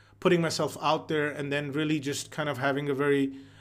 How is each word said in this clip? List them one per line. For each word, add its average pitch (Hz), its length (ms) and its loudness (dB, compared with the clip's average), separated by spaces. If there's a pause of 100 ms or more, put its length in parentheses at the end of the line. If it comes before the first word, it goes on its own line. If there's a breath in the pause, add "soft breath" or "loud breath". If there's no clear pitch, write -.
(200 soft breath)
putting 175 200 4
myself 156 400 -2
out 156 280 0
there 151 200 2
and 143 240 -4
then 143 200 -2
really 156 260 0
just 139 320 -6
kind 151 180 -4
of 135 100 -2
having 139 300 0
a 143 60 2
very, 139 380 2 (280 loud breath)